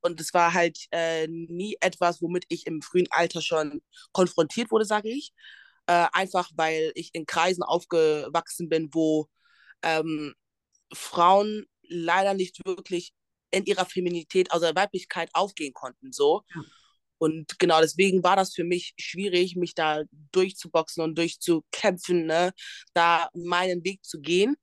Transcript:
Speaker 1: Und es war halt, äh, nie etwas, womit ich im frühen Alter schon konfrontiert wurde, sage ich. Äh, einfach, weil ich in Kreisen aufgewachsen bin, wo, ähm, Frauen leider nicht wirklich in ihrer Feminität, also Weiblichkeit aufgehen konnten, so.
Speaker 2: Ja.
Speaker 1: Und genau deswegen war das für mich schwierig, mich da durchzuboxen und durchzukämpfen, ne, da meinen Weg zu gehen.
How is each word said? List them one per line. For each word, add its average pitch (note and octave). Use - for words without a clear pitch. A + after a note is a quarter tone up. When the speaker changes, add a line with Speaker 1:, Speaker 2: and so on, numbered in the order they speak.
Speaker 1:
Und E3+
es -
war E3+
halt, E3+
äh, E3
nie E3+
etwas, F3
womit F3
ich E3
im D#3
frühen F3+
Alter E3
schon D#3
konfrontiert F#3
wurde, A3
sage G#3+
ich. C4+
Äh, F3
einfach, F3+
weil D#3+
ich E3+
in D#3+
Kreisen F3
aufgewachsen D#3+
bin, D#3+
wo, D#3
ähm, D#3
Frauen G3+
leider F3
nicht F#3
wirklich F3+
in G3
ihrer F#3+
Feminität, F3+
also E3+
Weiblichkeit F#3
aufgehen E3
konnten, C3
so. D3+
Speaker 2:
Ja. D#3+
Speaker 1:
Und D#3+
genau E3
deswegen F3+
war F3+
das F#3+
für E3+
mich F3+
schwierig, F3+
mich F3
da D#3
durchzuboxen F3
und D#3+
durchzukämpfen, E3+
ne, F3
da E3+
meinen F3
Weg G3
zu -
gehen. F#3